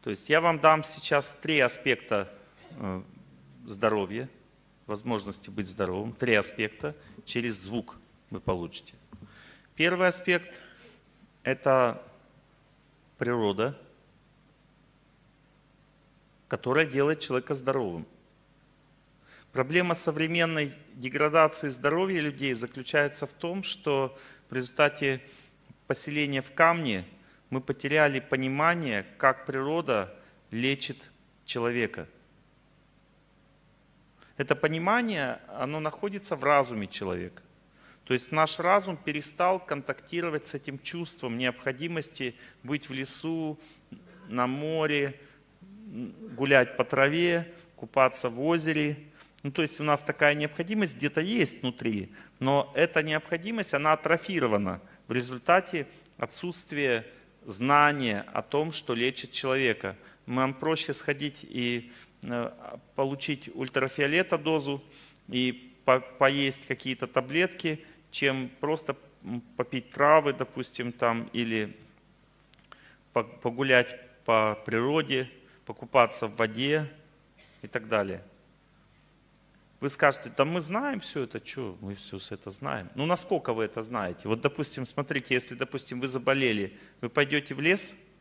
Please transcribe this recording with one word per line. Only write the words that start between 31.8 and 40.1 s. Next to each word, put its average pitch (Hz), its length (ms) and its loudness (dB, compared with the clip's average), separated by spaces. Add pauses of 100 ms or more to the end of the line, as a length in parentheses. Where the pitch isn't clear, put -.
Это 143 180 0
понимание, 165 840 0 (100)
оно 143 300 -6
находится 190 560 -4
в 131 80 -8
разуме 127 440 4
человека. 90 540 -6 (640)
То 127 80 0
есть - 180 -2
наш 156 280 2
разум 185 380 2
перестал 175 640 0
контактировать 151 880 -6